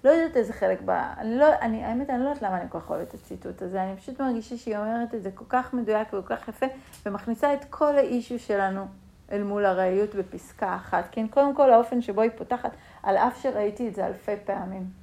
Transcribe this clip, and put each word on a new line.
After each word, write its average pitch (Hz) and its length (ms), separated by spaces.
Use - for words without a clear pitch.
לא 262 60
יודעת 320 280
איזה 220 160
חלק 185 320
ב-, 185 40
אני 226 200
לא, 285 80
אני, 220 220
האמת, 247 260
אני 247 140
לא 277 60
יודעת 285 120
למה 185 200
אני 175 80
כל - 100
כך - 100
אוהבת 160 180
את - 60
הציטוט 185 480
הזה. 185 220
אני 190 140
פשוט 262 240
מרגישה 240 360
שהיא 214 200
אומרת 226 380
את 202 80
זה 190 80
כל - 180
כך 254 240
מדויק 214 400
וכל 196 220
כך - 120
יפה, 240 180
ומכניסה 226 480
את 277 160
כל 294 280
האישו 247 420
שלנו 196 460
אל 202 120
מול 202 220
הראיות 190 500
בפסקה 185 600
אחת. 180 360
כן, 220 160
קודם 277 280
כל, 269 180
האופן 240 280
שבו 202 200
היא 226 160
פותחת, 247 340
"על 196 140
אף 247 240
שראיתי 208 460
את 202 80
זה 190 100
אלפי 196 300
פעמים". 190 440